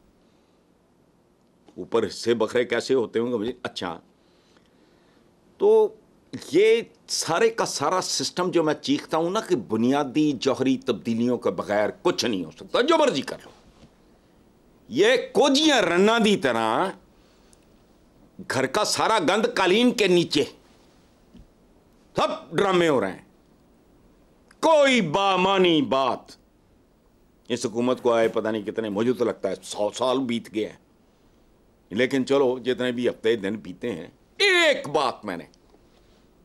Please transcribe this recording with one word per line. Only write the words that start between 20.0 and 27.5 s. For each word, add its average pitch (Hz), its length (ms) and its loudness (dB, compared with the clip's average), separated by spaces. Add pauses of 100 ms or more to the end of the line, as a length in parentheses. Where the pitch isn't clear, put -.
नीचे, 170 360 2 (1800)
सब - 340 -4
ड्रामे 180 340 2
हो 139 120 4
रहे 95 120 -2
हैं, - 160 -18 (1200)
कोई 277 500 4
बामानी 185 800 2
बात। 131 560 -2 (1120)
इस 120 160 -4